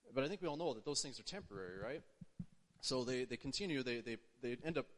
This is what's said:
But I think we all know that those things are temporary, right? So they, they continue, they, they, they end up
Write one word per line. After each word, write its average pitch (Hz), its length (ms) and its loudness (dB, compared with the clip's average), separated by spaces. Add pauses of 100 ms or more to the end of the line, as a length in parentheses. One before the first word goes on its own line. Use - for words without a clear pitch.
(120)
But 131 120 4
I 147 40 2
think 190 140 -2
we 175 60 2
all 147 80 2
know 156 180 2
that 110 100 -8
those 147 160 2
things 135 200 -4
are - 20 -14
temporary, 98 560 -6
right? 123 240 -4 (800)
So 127 240 4
they, 127 200 2
they 120 120 -2
continue, 143 480 2
they, 120 160 2
they, 113 160 -2 (260)
they 123 220 2
end 160 140 2
up 127 80 2 (120)